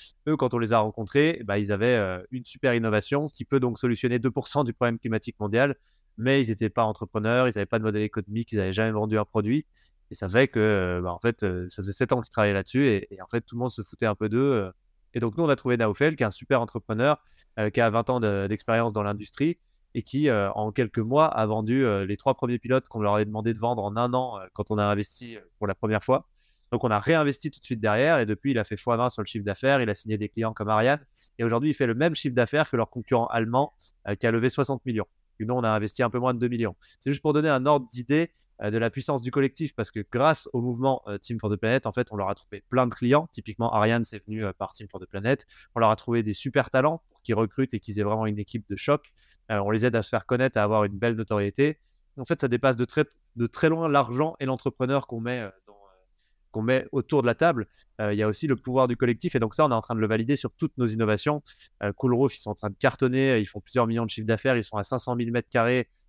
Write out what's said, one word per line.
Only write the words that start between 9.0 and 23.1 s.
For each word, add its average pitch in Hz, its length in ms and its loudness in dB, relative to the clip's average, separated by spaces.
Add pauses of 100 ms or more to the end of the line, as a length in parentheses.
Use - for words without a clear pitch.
un 104 80 2
produit. 113 400 0 (460)
Et - 40 -12
ça 95 140 -6
fait 120 180 4
que, - 120 -2
euh, 92 420 2
bah, 90 100 -4
en 87 80 -10
fait, 117 240 -2
euh, 90 240 -4
ça 95 140 -10
faisait 98 100 -6
sept - 220 0
ans 127 80 2
qu'ils - 100 -16
travaillaient 104 220 2
là-dessus 123 340 0
et, 104 260 0
et 95 80 -16
en 90 60 -14
fait, 117 140 -4
tout - 140 -16
le 117 40 -6
monde 123 120 -2
se - 100 -10
foutait - 240 -6
un 107 100 0
peu 107 140 -2
d'eux, 113 100 0
euh. 120 320 0 (440)
Et - 40 -2
donc, 113 180 -2
nous, 165 60 2
on 156 60 4
a 139 60 4
trouvé 123 200 0
Naoufel, 117 400 2
qui - 60 -10
est 123 60 4
un 101 40 -2
super 131 300 0
entrepreneur, 117 580 0 (380)
euh, 107 140 0
qui 120 100 2
a 113 80 4
vingt 113 220 0
ans 123 80 0
de, 101 280 2
d'expérience 113 460 0
dans 107 80 -2
l'industrie 104 560 -2 (380)
et 123 80 -2
qui, 143 260 0
euh, 101 220 2
en 107 200 -4
quelques 120 280 -2
mois, 131 260 4
a 110 220 0
vendu, 110 360 0
euh, 101 220 2
les 101 100 -4
trois 131 200 0
premiers 120 240 -2
pilotes 127 280 0
qu'on 117 120 -8
leur 104 160 2